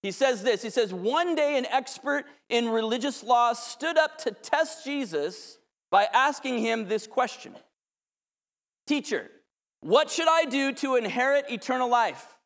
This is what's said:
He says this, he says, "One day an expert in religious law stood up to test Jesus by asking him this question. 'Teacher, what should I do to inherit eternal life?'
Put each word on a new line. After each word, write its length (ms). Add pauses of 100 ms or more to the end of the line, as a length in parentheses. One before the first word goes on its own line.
He 80
says 320
this, 200
he 80
says, 220
"One 440
day 200
an 100
expert 600 (220)
in 200
religious 540
law 300
stood 460
up 200
to 140
test 520
Jesus 760 (320)
by 160
asking 520
him 300
this 180
question. 500 (1300)
'Teacher, 440 (500)
what 300
should 180
I 160
do 280
to 240
inherit 540
eternal 380
life?' 440 (140)